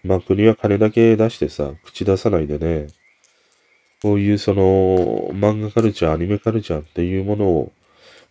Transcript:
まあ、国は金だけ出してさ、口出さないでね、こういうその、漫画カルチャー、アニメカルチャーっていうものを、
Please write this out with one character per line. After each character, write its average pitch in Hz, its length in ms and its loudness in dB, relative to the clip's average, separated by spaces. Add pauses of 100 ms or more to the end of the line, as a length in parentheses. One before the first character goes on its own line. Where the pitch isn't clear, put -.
ま 92 140 0
あ、 90 40 -4
国 101 260 0
は 113 100 4
金 101 220 0
だ 107 120 2
け 113 260 4
出 110 140 0
し - 80 -12
て 73 100 -4
さ、 71 260 -8 (100)
口 - 200 -12
出 98 120 2
さ 107 140 -2
な 95 80 0
い 78 80 -2
で 73 120 -6
ね、 80 280 -4 (1160)
こ 104 120 2
う 101 60 2
い 101 120 2
う 101 60 2
そ 101 160 0
の、 92 800 2
漫 104 280 0
画 107 100 -6
カ 113 120 0
ル 110 100 2
チ - 140 -4
ャ 80 40 2
ー、 78 40 0
ア - 20 0
ニ 85 100 -4
メ 101 120 -2
カ - 140 -4
ル 113 100 -4
チ - 100 -8
ャ 78 60 -4
ー - 40 -8
っ - 20 -20
て 87 200 -6
い 92 160 -2
う 95 40 -6
も 104 120 -4
の 104 100 -2
を、 80 260 0 (580)